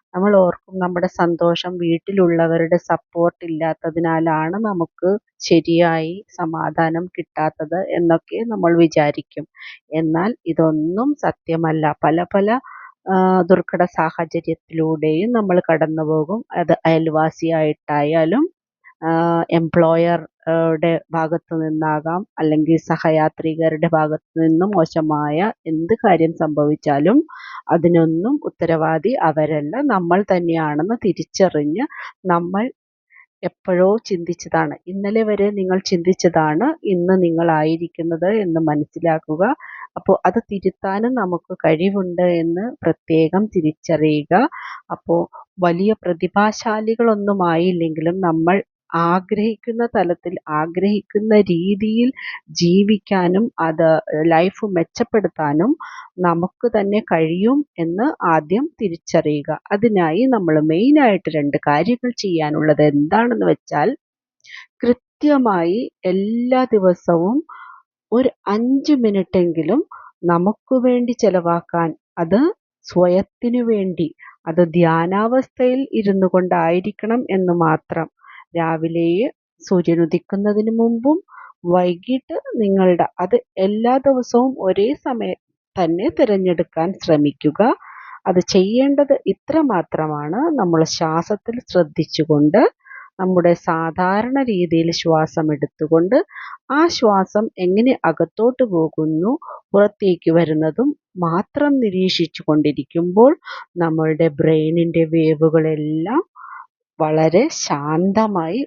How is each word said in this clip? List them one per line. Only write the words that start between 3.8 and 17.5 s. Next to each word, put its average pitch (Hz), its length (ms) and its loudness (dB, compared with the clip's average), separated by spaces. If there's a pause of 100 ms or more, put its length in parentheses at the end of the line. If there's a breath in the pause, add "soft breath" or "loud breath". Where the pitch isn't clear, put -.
നമുക്ക് 185 500 -4 (300)
ശരിയായി 165 880 0
സമാധാനം 165 800 -4
കിട്ടാത്തത് 156 720 -6 (100)
എന്നൊക്കെ 165 560 0
നമ്മൾ 190 320 -2
വിചാരിക്കും. 156 680 0 (480 loud breath)
എന്നാൽ 165 420 0 (100)
ഇതൊന്നും 165 680 0
സത്യമല്ല. 160 840 -2
പല 156 220 2
പല, 202 260 0 (600 loud breath)
ആ, 190 60 2 (260)
ദുർഘട 180 500 2
സാഹചര്യത്തിലൂടെയും 160 1400 -2
നമ്മൾ 196 300 2
കടന്നു 156 420 -2
പോകും. 156 380 -2 (100)
അത് 170 240 0 (100)
അയൽവാസിയായിട്ടായാലും, 160 1600 0 (580 soft breath)